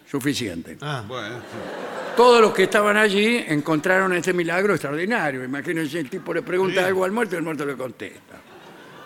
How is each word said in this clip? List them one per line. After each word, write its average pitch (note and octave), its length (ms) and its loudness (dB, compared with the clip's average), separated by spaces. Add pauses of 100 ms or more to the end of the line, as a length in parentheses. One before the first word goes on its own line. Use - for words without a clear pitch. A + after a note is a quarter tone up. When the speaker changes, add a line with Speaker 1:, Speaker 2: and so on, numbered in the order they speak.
Speaker 1:
"Suficiente". G#2+ 720 -4
Speaker 2:
Ah. C#3 260 -8
Speaker 3:
Bueno. A#2 300 -10 (800)
Speaker 1:
Todos A#3+ 240 8
los G#3+ 140 6
que F#3+ 100 4
estaban G#3 320 4
allí G#3+ 400 4 (100)
encontraron E3 680 2
este F3+ 180 0
milagro F3+ 400 0
extraordinario. D3+ 720 -2
Imagínense, D3+ 560 -4
el C3 80 -6
tipo E3+ 240 -8
le E3 100 -2
pregunta F#3 380 0
Speaker 2:
Sí. F3+ 60 2
Speaker 1:
algo F#3 180 0
al F#3+ 80 -2
muerto G#3+ 220 -2
y E3+ 40 -4
el D#3+ 60 -4
muerto D3+ 220 -4
le C#3 100 -6
contesta. - 600 -12 (680)